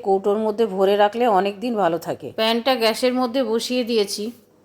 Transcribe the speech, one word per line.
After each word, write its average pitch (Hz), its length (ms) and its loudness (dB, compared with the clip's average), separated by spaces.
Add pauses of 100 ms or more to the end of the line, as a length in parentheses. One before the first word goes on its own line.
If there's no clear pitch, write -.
কৌটোর 202 320 2
মধ্যে 220 280 0
ভরে 190 300 2
রাখলে 208 320 2
অনেক 202 320 2
দিন 240 120 -4 (100)
ভালো 170 160 2
থাকে। 147 380 -8
প্যানটা 226 400 0
গ্যাসের 226 380 0
মধ্যে 254 300 -2
বসিয়ে 226 400 -2
দিয়েছি, 208 400 -2 (400)